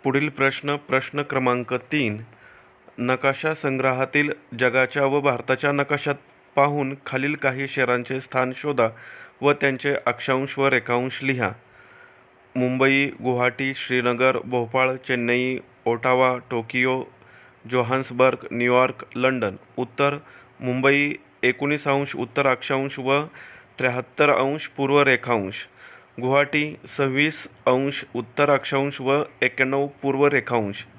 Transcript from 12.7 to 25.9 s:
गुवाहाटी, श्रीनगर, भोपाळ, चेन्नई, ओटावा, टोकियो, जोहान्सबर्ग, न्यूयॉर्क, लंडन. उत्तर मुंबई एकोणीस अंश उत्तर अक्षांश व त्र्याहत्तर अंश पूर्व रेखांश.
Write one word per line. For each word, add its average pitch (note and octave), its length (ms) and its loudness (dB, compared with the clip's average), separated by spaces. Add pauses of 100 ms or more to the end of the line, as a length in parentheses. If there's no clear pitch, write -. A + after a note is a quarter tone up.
गुवाहाटी, B2+ 520 0
श्रीनगर, B2+ 600 2
भोपाळ, B2+ 580 0
चेन्नई, B2+ 640 -2 (280)
ओटावा, B2+ 520 2 (140)
टोकियो, B2+ 540 -2 (680)
जोहान्सबर्ग, B2+ 680 2 (140)
न्यूयॉर्क, B2 540 2 (100)
लंडन. B2 400 0 (220)
उत्तर C#3+ 400 -2 (420)
मुंबई C#3 540 2 (300)
एकोणीस C#3+ 440 0
अंश C#3 280 0
उत्तर B2+ 320 -2
अक्षांश C3+ 520 -2
व C3+ 260 0 (540)
त्र्याहत्तर B2+ 500 0
अंश C#3 380 0
पूर्व C#3 340 2
रेखांश. A#2+ 520 2 (680)